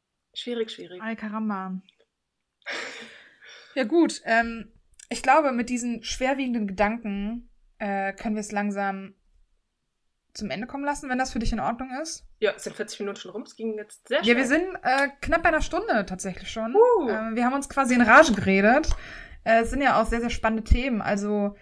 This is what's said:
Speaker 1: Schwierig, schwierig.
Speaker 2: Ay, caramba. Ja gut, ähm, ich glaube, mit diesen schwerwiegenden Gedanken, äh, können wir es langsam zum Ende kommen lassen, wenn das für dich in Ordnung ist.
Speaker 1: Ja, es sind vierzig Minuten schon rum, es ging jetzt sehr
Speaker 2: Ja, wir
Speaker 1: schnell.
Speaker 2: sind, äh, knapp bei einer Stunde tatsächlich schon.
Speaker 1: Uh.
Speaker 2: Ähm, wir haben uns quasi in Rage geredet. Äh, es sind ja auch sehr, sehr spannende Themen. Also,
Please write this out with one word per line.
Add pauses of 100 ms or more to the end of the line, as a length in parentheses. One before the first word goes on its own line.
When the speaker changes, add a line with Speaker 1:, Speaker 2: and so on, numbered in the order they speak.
(340)
Speaker 1:
Schwierig,
schwierig.
Speaker 2:
Ay,
caramba. (2000)
Ja
gut,
ähm, (380)
ich
glaube,
mit
diesen
schwerwiegenden
Gedanken, (280)
äh,
können
wir
es
langsam (1200)
zum
Ende
kommen
lassen,
wenn
das
für
dich
in
Ordnung (120)
ist. (140)
Speaker 1:
Ja,
es
sind
vierzig
Minuten
schon
rum,
es
ging
jetzt
sehr
Speaker 2:
Ja,
wir
Speaker 1:
schnell.
Speaker 2:
sind,
äh, (120)
knapp
bei
einer
Stunde
tatsächlich
schon.
Speaker 1:
Uh.
Speaker 2:
Ähm,
wir
haben
uns
quasi
in
Rage
geredet. (540)
Äh,
es
sind
ja
auch
sehr,
sehr
spannende
Themen.
Also,